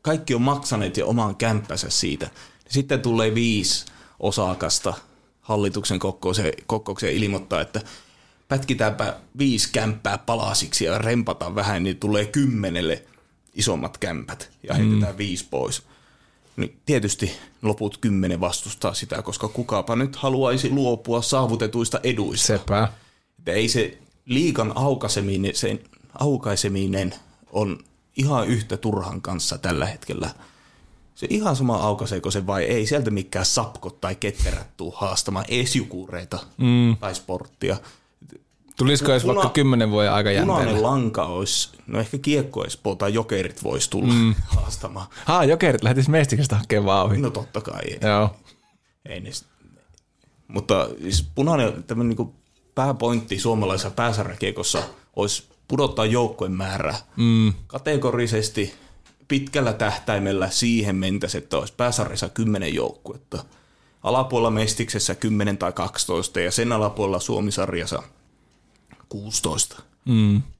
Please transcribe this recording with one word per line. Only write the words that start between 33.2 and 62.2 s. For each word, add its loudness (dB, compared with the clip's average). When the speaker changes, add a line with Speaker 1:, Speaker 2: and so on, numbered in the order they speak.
Speaker 1:
sapkot -2
tai -4
ketterät -2
tuu -8
haastamaan -2
ees 0
Jukureita -6
Speaker 2:
Mm. 4
Speaker 1:
tai -4
Sporttia. -6
Speaker 2:
Tulisiko 4
edes 4
Speaker 1:
Puna-, 4
Speaker 2:
vaikka 4
kymmenen 4
vuoden 4
aikajänteellä? 4
Speaker 1:
punainen 2
lanka 2
olisi, -2
no -2
ehkä -4
Kiekko 0
Espoo -4
tai 0
Jokerit -2
vois -2
tulla 2
Speaker 2:
Mm. 6
Speaker 1:
haastamaan. -2
Speaker 2:
Haa, 4
Jokerit 4
lähtisi 4
Mestiksestä 4
hakemaan 2
vauhdin. 4
Speaker 1:
No 0
totta -6
kai. -10
Speaker 2:
Joo. 4
Speaker 1:
Ei -10
ne -12
sit-, -12
mutta 0
siis 0
punainen 2
tämmönen 0
niinku -2
pääpointti 0
suomalaisessa 0
pääsarjakiekossa -2
olisi -2
pudottaa 0
joukkueen 0
määrää. -4
Speaker 2:
Mm. 6
Speaker 1:
Kategorisesti 0
pitkällä 0
tähtäimellä 0
siihen 2
mentäisi, -2
että -4
olisi -4
pääsarjassa -2